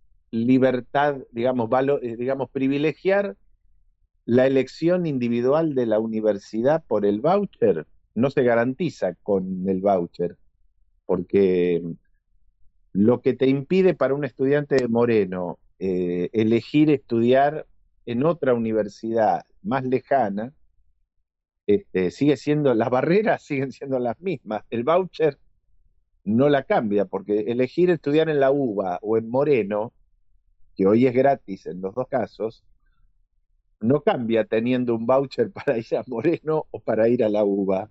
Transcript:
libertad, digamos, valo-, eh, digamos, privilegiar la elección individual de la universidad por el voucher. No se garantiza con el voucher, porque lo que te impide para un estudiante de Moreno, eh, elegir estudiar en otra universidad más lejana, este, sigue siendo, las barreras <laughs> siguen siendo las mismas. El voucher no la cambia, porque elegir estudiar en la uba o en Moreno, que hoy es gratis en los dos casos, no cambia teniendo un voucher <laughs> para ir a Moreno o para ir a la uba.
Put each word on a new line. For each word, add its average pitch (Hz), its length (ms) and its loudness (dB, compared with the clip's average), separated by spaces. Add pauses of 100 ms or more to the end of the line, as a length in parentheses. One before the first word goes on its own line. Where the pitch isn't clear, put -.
(300)
libertad, 127 880 0 (160)
digamos, 120 360 -2
valo-, 135 340 0
eh, 117 140 -8
digamos, 127 340 -4
privilegiar 156 840 -2 (920)
la 123 200 4
elección 160 600 0
individual 131 680 0
de 127 120 0
la 107 120 2
universidad 113 880 -2
por 104 180 -2
el 104 160 2
voucher. 131 680 0 (260)
No 127 160 0
se 135 140 0
garantiza 120 720 0 (100)
con 92 440 -2
el 95 120 0
voucher, 90 560 -2 (680)
porque 90 800 2 (1080)
lo 113 300 2
que 127 120 2
te 131 140 2
impide 165 460 2
para 131 200 0
un 147 100 -4
estudiante 139 520 0
de 127 100 2
Moreno, 104 720 0 (220)
eh, 90 520 -2
elegir 117 580 2
estudiar 131 760 2 (400)
en 123 180 -4
otra 156 300 2
universidad 110 880 0 (180)
más 131 220 -4
lejana, 123 680 -2 (1120)
este, 101 460 0
sigue 143 240 0
siendo, 147 380 0
las 113 160 0
barreras 156 520 0
<laughs> - 40 -20
siguen 139 260 -6
siendo 135 260 -6
las 120 220 -4
mismas. 139 500 -8
El 117 140 -4
voucher 160 540 -2 (840)
no 117 260 2
la 139 140 2
cambia, 107 440 0
porque 98 340 -4
elegir 127 500 0
estudiar 160 380 0
en 147 100 0
la 135 140 4
uba 101 500 -2
o 107 140 -2
en 113 120 -2
Moreno, 117 640 0 (840)
que 95 100 2
hoy 113 200 6
es 123 80 0
gratis 131 520 0
en 87 140 -12
los 95 140 -8
dos 127 140 -6
casos, 113 540 -6 (1160)
no 131 220 0
cambia 113 420 0
teniendo 120 500 -2
un 113 120 -6
voucher 131 440 0
<laughs> - 20 -20
para 123 240 -4
ir 117 200 -6
a 113 100 -4
Moreno 151 640 -4
o 110 100 -12
para 113 280 0
ir 120 160 2
a 107 40 2
la 104 160 0
uba. 98 460 -2